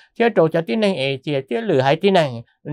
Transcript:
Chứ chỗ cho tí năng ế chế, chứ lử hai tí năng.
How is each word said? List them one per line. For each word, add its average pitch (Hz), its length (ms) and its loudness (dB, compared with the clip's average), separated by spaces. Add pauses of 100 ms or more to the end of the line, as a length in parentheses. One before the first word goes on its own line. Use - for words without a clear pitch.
(200)
Chứ 233 160 4
chỗ 165 120 4
cho 165 140 0
tí 226 140 -4
năng 202 200 0
ế 135 280 -4
chế, 143 260 -2
chứ 233 120 -4
lử 175 200 0
hai 139 140 2
tí 196 160 0
năng. 143 300 0 (320)